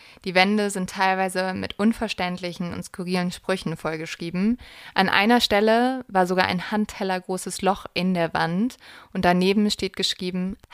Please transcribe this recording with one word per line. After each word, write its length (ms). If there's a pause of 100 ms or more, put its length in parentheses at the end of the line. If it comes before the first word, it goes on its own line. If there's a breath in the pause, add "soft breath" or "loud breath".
(260 soft breath)
Die 80
Wände 340
sind 220
teilweise 640
mit 240
unverständlichen 960
und 100
skurrilen 480
Sprüchen 420
vollgeschrieben. 840 (340 loud breath)
An 160
einer 320
Stelle 680
war 180
sogar 200
ein 240
handtellergroßes 920
Loch 320
in 180
der 220
Wand 420 (380 loud breath)
und 100
daneben 460
steht 260
geschrieben, 640 (160)